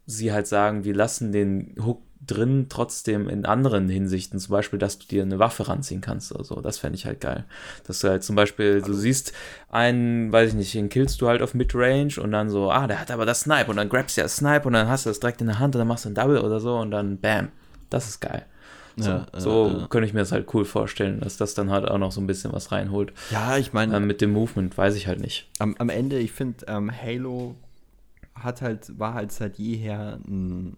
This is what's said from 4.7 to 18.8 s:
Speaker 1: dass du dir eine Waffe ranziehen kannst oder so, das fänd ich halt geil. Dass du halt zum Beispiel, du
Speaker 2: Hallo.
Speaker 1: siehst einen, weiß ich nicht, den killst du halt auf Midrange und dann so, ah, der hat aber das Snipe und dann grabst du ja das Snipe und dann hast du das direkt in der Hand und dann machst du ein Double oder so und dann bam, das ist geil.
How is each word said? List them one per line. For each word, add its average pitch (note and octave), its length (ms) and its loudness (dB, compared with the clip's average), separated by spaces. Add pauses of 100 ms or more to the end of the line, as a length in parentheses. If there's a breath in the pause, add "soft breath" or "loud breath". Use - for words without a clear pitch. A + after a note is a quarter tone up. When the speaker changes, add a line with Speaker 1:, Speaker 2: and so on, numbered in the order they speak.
Speaker 1:
dass G2 200 -2
du - 80 -20
dir G2 160 0
eine F#2+ 160 -2
Waffe - 300 2
ranziehen F#2+ 320 -4
kannst - 320 -8
oder - 120 -8
so, - 160 -10
das - 180 -6
fänd - 180 -6
ich - 100 -10
halt - 140 -8
geil. - 240 -4 (420 loud breath)
Dass - 140 -6
du - 80 4
halt F#2+ 160 2
zum G#2 120 -2
Beispiel, G2+ 460 4
du G2+ 100 -2
Speaker 2:
Hallo. - 20 2
Speaker 1:
siehst A#2+ 380 0 (380 loud breath)
einen, A#2+ 640 2
weiß A2+ 180 8
ich G#2+ 60 0
nicht, G2 180 -2
den G#2 140 0
killst C3+ 320 2
du A#2+ 80 4
halt A#2+ 140 4
auf B2 120 0
Midrange B2+ 680 2
und G#2 120 -2
dann G#2+ 180 2
so, G2 200 2
ah, C3+ 180 4
der G2 120 -2
hat G#2+ 100 -8
aber A2+ 160 0
das A#2+ 160 2
Snipe C#3+ 280 2
und G2+ 60 -2
dann G#2 120 0
grabst B2+ 280 0
du F#2+ 60 4
ja - 20 2
das - 140 -2
Snipe C#3+ 280 4
und A#2+ 80 2
dann A2 140 4
hast C3 180 2
du A2+ 40 2
das G#2 100 -4
direkt A#2+ 200 -2
in A2+ 80 0
der G#2+ 120 2
Hand C3+ 160 2
und A#2+ 40 2
dann A#2 80 2
machst A2+ 160 -2
du G#2+ 60 -8
ein G#2 40 -6
Double B2+ 260 4
oder G#2+ 200 2
so A#2+ 180 0
und A2 120 -2
dann G2+ 280 -2
bam, G#2+ 300 0 (420 soft breath)
das A#2 180 -2
ist - 120 -12
geil. - 240 -6 (540 loud breath)